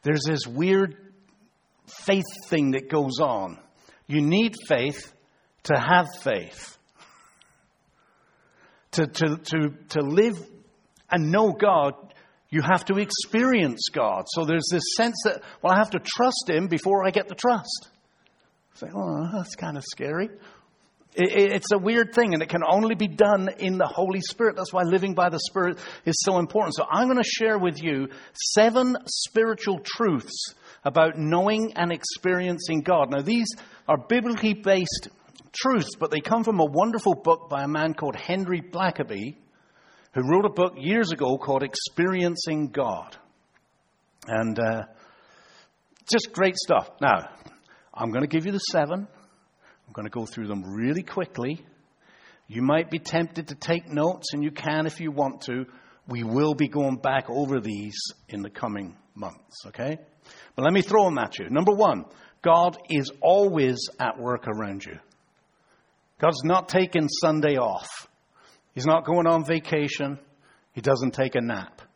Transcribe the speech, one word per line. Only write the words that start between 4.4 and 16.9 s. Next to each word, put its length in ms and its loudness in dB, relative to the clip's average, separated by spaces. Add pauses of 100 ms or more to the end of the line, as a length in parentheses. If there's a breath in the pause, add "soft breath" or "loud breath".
faith 460 -2 (500)
to 140 2
have 300 4 (140)
faith. 560 -6 (2250 soft breath)
To, 140 2
to, 320 0
to, 320 0 (200)
to 120 0
live 360 2 (760)
and 200 2
know 200 4
God, 420 4 (560 soft breath)
you 120 0
have 240 2
to 120 0
experience 920 0
God. 360 0
So 180 -2
there's 260 0
this 120 0 (120)
sense 200 0 (100)
that, 160 0 (200 loud breath)
well, 120 4
I 40 6
have 140 4
to 80 -2
trust 500 -2
him 180 2
before 380 0